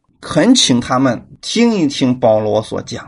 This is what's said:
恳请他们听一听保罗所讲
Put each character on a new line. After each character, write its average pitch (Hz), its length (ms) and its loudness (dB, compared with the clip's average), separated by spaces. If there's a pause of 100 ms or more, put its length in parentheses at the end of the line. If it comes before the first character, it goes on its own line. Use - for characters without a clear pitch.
(200)
恳 208 360 2
请 123 260 2
他 127 180 -2
们 127 280 -2 (140)
听 233 340 0
一 170 100 0
听 127 320 0
保 110 220 2
罗 107 220 0
所 98 200 -8
讲 - 260 -14